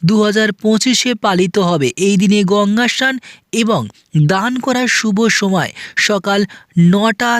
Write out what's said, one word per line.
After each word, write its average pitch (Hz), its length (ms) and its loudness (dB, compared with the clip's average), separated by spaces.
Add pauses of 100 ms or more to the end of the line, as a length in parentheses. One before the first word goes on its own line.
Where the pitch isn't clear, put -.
দু 185 180 2
হাজার 214 280 0 (120)
পঁচিশে 220 540 0
পালিত 190 440 0
হবে। 175 280 0 (100)
এই 196 200 2
দিনে 202 260 4
গঙ্গা 208 440 0
স্নান 262 280 -2 (380)
এবং 220 280 0 (440)
দান 190 340 0
করার 247 300 -2
শুভ 214 280 -2 (140)
সময় 190 400 -2 (360)
সকাল 202 320 -2 (520)
নটা 226 480 0